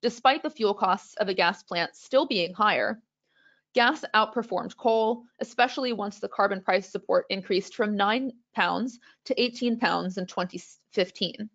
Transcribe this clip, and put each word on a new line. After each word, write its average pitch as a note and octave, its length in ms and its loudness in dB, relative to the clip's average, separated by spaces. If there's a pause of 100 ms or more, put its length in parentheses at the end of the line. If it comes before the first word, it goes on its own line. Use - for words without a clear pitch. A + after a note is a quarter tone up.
Despite C4 420 0
the D#4 60 -4
fuel G#3+ 240 0
costs G3+ 440 -2
of G3+ 120 -2
a F#3+ 60 -2
gas F3+ 280 0
plant F3 340 -4
still C#4 300 0
being F3+ 280 -2
higher, G#3 440 0 (760)
gas A#3+ 400 2
outperformed A3 640 -2
coal, A3+ 460 2 (140)
especially B3 540 -2
once G#3 260 -6
the G3 100 -8
carbon G3 340 0
price F#3+ 280 0
support F#3 380 0
increased F#3+ 460 -2
from G#3+ 200 0
nine A3 380 0 (220)
pounds F#3+ 440 0 (280)
to - 120 -2
eighteen A#3+ 400 0
pounds F3+ 380 0
in F#3+ 100 -4
twenty F3+ 360 -8 (300)
fifteen. - 640 -4